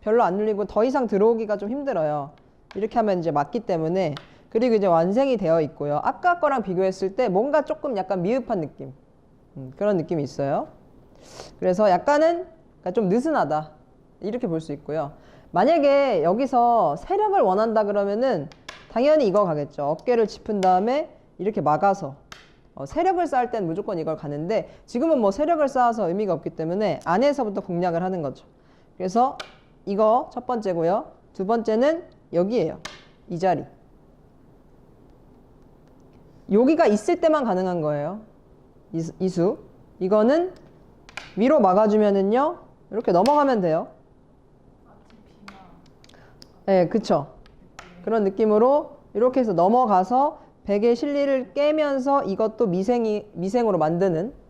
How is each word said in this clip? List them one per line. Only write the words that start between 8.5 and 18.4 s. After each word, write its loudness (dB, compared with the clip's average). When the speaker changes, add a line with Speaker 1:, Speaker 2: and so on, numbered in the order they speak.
Speaker 1:
느낌, -12
음, -16
그런 0
느낌이 -4
있어요. -4
그래서 2
약간은, 2
그러니까 -8
좀 0
느슨하다, 0
이렇게 -6
볼 -2
수 -12
있고요. -8
만약에 2
여기서 2
세력을 0
원한다 2
그러면은 -2